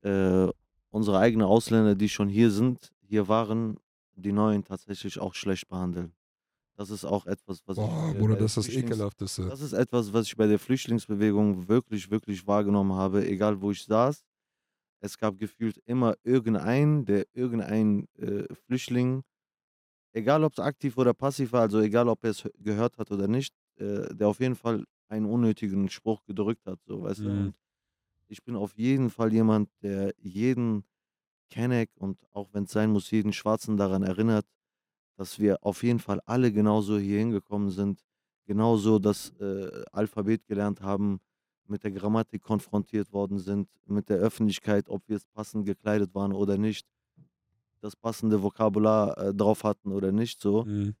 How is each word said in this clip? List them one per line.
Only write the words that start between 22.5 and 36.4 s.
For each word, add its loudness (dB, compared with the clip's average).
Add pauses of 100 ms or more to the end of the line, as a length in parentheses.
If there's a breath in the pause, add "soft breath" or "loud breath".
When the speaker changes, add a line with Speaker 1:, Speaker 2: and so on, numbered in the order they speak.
Speaker 1:
gehört -2
hat -8
oder -2
nicht, -2 (220)
äh, -6
der 2
auf 0
jeden -2
Fall -4 (240)
einen -4
unnötigen 0
Spruch -4
gedrückt -4
hat, -12
so, -10
weißt -6
du? -6
Speaker 2:
Mhm. -2
Speaker 1:
Und -8 (720)
ich -20
bin -8
auf -6
jeden 0
Fall 0
jemand, 4 (140)
der -4
jeden -2 (680)
Kenneck -2
und -8 (140)
auch -12
wenn's -6
sein 2
muss, 0
jeden 0
Schwarzen -2
daran 0
erinnert, 0 (720)
dass -12
wir 2
auf -2
jeden 2
Fall -4
alle 2